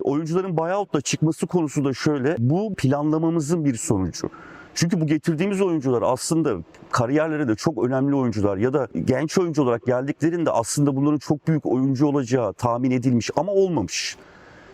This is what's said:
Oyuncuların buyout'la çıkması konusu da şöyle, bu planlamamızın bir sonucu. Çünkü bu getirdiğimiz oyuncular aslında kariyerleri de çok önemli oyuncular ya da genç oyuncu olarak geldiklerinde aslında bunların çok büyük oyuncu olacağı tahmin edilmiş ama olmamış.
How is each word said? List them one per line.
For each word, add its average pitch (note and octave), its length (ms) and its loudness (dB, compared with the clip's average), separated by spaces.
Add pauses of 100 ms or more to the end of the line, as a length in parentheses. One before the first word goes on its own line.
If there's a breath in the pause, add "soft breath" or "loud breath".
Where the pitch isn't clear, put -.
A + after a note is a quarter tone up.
Oyuncuların E3 540 -2
buyout'la F3 440 -2
çıkması D#3 460 -2
konusu D3+ 380 0
da C#3 80 0
şöyle, D3 460 0
bu F3+ 380 0
planlamamızın D#3 880 0
bir C3+ 100 2
sonucu. F#2+ 540 -2 (440 loud breath)
Çünkü E3+ 280 0
bu D#3 60 0
getirdiğimiz E3+ 540 0
oyuncular C#3 440 2
aslında B2 500 0 (360)
kariyerleri D3+ 560 0
de G#2+ 80 2
çok B2 300 0
önemli C3+ 300 0
oyuncular G#2 420 0
ya B2 160 2
da C3+ 140 0 (180)
genç C3+ 320 0
oyuncu E3 260 2
olarak A#2 220 0
geldiklerinde D3 680 0
aslında C#3 440 0
bunların D3 220 2
çok - 300 -4
büyük D#3+ 180 0
oyuncu C3 400 2
olacağı B2+ 480 0
tahmin A#2+ 380 0
edilmiş B2 440 2
ama E3+ 160 0
olmamış. F3+ 640 0 (560 loud breath)